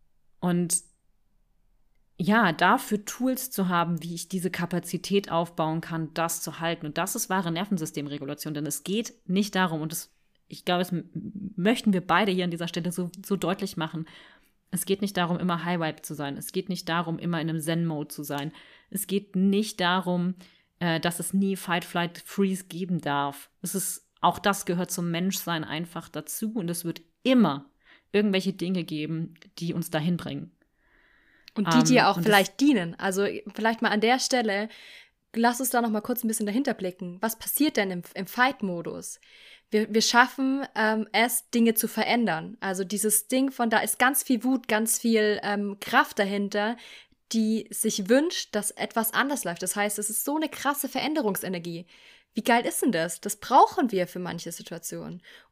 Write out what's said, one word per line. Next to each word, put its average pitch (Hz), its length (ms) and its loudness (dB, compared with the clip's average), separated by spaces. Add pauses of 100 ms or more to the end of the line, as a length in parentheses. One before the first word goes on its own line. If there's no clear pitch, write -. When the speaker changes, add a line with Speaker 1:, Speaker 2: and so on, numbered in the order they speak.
(420)
Speaker 1:
und 175 420 0 (1300)
ja, 190 360 4
dafür 208 500 4
Tools - 480 -4
zu 190 160 0
haben, 170 340 2
wie 170 140 -8
ich - 140 -10
diese 190 200 -2
Kapazität 180 800 -2
aufbauen 165 520 0
kann, 160 320 -6
das 165 280 -2
zu - 180 -10
halten. 165 260 -4
Und 147 120 -6
das 185 180 -2
ist - 140 -4
wahre 185 220 0
Nervensystemregulation, 151 1000 -4
denn 147 120 -4
es 143 180 -6
geht 220 300 -4 (140)
nicht 196 280 0
darum, 165 260 0
und 160 100 -4
das, - 220 -10 (340)
ich - 160 -16
glaube, 180 160 2
das 180 140 0
m-, - 160 -4 (480)
möchten 214 340 2
wir 185 140 2
beide 190 260 4
hier 185 140 0
an 175 60 0
dieser 170 180 -4
Stelle 175 240 -4
so, 175 180 -4 (140)
so 202 100 0
deutlich 190 400 -2
machen, 160 300 -6 (640)
es 180 140 -4
geht 196 160 0
nicht 202 160 -2
darum, 175 220 0
immer 170 240 -2
High 175 160 -2
Vibe 156 220 -4
zu - 140 -10
sein. 139 220 -6
Es - 140 -12
geht 185 180 -4
nicht 175 200 -6
darum, 165 300 -2
immer 170 200 -2
in 160 100 -2
einem 160 120 -2
Zen-Mode 160 460 -2
zu - 160 -10
sein. 143 280 -6 (380)
Es - 180 -6
geht 196 280 -4
nicht 196 440 2
darum, 180 560 0 (440)
äh, 165 200 0
dass 170 200 -2
es 180 140 -6
nie 196 220 2
Fight, 175 300 -4
Flight, 175 400 -4
Freeze 190 400 -2
geben 175 340 -4
darf. 143 500 -2 (120)
Es 175 140 -6
ist, - 340 -6 (120)
auch 175 180 4
das 202 260 0
gehört 175 260 -2
zum 175 200 -2
Menschsein 170 520 -2
einfach 165 460 -8
dazu 214 440 -8
und 175 160 -4
es 170 140 -4
wird 165 180 -6 (220)
immer 202 460 6 (420)
irgendwelche 196 420 2
Dinge 180 300 -2
geben, 156 520 -4 (240)
die 170 140 -4
uns 175 180 -4
dahin 165 260 0
bringen. 147 340 -8 (1040)
Speaker 2:
Und 175 180 2
die 196 100 8
dir 240 180 8
Speaker 1:
Ähm, - 60 6
Speaker 2:
auch 196 100 2
Speaker 1:
und 170 80 0
das - 0 -
Speaker 2:
vielleicht 202 340 4
dienen. 214 400 4
Also 196 260 0 (280)
vielleicht 220 280 -2
mal 220 80 2
an 208 120 2
der 240 180 4
Stelle, 220 500 0 (640)
lass 240 260 2
uns 262 100 -2
da 240 120 2
noch 233 80 0
mal 214 120 0
kurz 240 220 -4
ein 226 40 0
bisschen 220 180 -2
dahinter 226 280 0
blicken. 180 480 -6
Was 226 160 -2
passiert - 400 0
denn 196 140 0
im, 175 100 -4 (120)
im 185 140 -6
Fight-Modus? 196 920 -2 (520)
Wir, 214 220 2
wir 220 80 6
schaffen, 262 640 4 (100)
ähm, 220 360 0
es, 233 380 0
Dinge 226 240 6
zu 226 140 0
verändern. 202 720 0
Also 190 240 -4
dieses 208 440 0
Ding 262 240 2
von, 233 180 0
da 220 100 4
ist - 200 -2
ganz 262 220 4
viel 247 220 0
Wut, 254 240 0
ganz 220 320 2
viel, 214 440 4
ähm, 202 360 -2
Kraft - 400 2
dahinter, 202 580 0 (540)
die 220 400 2
sich 214 380 -2
wünscht, 294 440 2
dass 208 180 -2
etwas - 420 -2
anders 269 300 0
läuft. 175 200 -6
Das 180 120 -4
heißt, 208 220 -2
es 208 120 -4
ist 214 140 -4
so 285 120 0
eine 311 140 0
krasse 285 380 -4
Veränderungsenergie. 185 1000 -2 (480)
Wie 220 80 -4
geil 240 220 4
ist - 160 -2
denn 262 100 4
das? 170 300 -2
Das - 160 -6
brauchen 285 560 6
wir 180 140 2
für 180 120 -10
manche 170 320 -8
Situationen. 170 720 -10 (280)